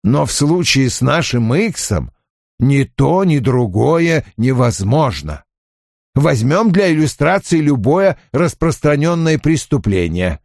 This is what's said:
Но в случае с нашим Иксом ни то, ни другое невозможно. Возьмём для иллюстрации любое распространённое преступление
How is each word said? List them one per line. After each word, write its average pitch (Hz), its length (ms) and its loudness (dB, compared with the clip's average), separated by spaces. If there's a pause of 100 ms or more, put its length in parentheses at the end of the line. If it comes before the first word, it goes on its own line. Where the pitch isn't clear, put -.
Но 143 220 0
в - 60 -6
случае 147 580 0
с - 120 -6
нашим 123 520 0
Иксом 147 580 -4 (480)
ни 139 240 2
то, 151 400 0
ни 156 160 2
другое 127 840 0 (120)
невозможно. 113 1040 -2 (680)
Возьмём 147 580 2
для 185 200 2
иллюстрации 156 680 0
любое 147 580 0 (140)
распространённое 160 1040 0
преступление 92 1080 -2